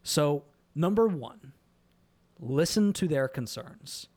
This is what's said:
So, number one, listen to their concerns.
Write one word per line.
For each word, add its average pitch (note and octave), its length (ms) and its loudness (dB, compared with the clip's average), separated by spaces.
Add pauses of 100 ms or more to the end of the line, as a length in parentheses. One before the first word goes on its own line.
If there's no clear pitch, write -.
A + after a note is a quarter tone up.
So, D3 400 0 (320)
number G3+ 320 2
one, C3+ 460 -6 (840)
listen E3+ 540 2
to F#3 140 0
their C3+ 200 2
concerns. - 880 -10